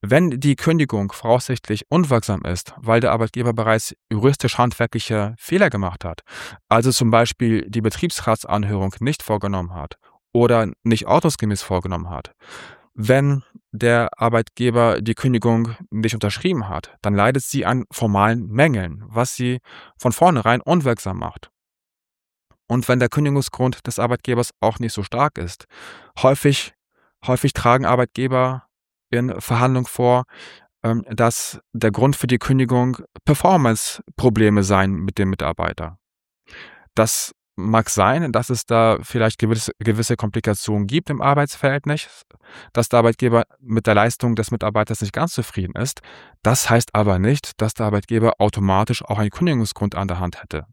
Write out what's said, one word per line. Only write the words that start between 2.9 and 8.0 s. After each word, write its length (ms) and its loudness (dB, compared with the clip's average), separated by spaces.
der 100 0
Arbeitgeber 420 -2
bereits 400 0
juristisch 480 2
handwerkliche 800 -2
Fehler 320 0
gemacht 360 -4
hat, 160 -10
also 220 4
zum 200 2
Beispiel 580 2
die 120 -4
Betriebsratsanhörung 1200 -2